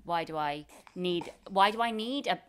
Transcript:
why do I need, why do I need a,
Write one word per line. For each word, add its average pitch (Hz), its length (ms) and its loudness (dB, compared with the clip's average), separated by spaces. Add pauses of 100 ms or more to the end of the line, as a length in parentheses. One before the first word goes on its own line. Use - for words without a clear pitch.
why 170 220 -2
do 160 120 -6
I 147 300 -2 (260)
need, 180 400 -2 (160)
why 196 220 6
do 220 100 0
I 233 80 2
need 233 380 -4
a, 180 220 2